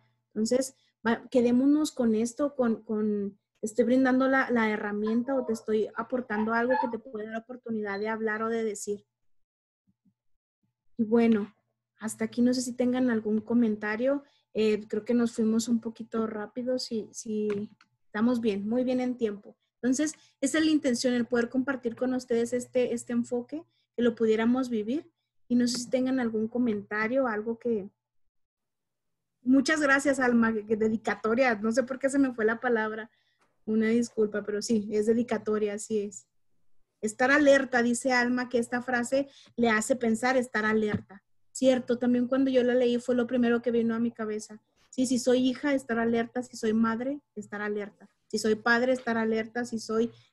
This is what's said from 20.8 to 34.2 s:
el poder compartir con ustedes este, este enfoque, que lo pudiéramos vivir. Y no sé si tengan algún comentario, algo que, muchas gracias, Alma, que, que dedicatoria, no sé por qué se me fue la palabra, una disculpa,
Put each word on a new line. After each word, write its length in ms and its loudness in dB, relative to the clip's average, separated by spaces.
el 100 0
poder 260 0
compartir 440 -2
con 200 -2
ustedes 380 -2
este, 420 -2
este 180 -8
enfoque, 500 -4
que 80 -2
lo 140 2
pudiéramos 540 2
vivir. 380 -4
Y 80 -2
no 140 4
sé 100 -4
si 100 -8
tengan 300 0
algún 300 -2
comentario, 800 -2
algo 320 -4
que, 280 -2
muchas 380 2
gracias, 380 2
Alma, 340 4
que, 140 -6
que 100 0
dedicatoria, 800 0
no 160 -2
sé 140 2
por 160 -10
qué 100 0
se 80 0
me 160 2
fue 100 -2
la 140 0
palabra, 500 -2
una 200 2
disculpa, 560 0